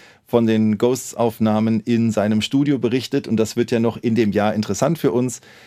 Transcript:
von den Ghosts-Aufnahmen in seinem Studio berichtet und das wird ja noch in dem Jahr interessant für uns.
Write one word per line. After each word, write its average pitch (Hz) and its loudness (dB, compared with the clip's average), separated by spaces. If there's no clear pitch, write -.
von 117 2
den 110 2
Ghosts-Aufnahmen 113 0
in 117 0
seinem 107 0
Studio 139 0
berichtet 127 -2
und 113 -2
das 110 -2
wird 117 0
ja 120 0
noch 110 0
in 113 0
dem 110 2
Jahr 101 0
interessant 107 -2
für - 0
uns. 123 -2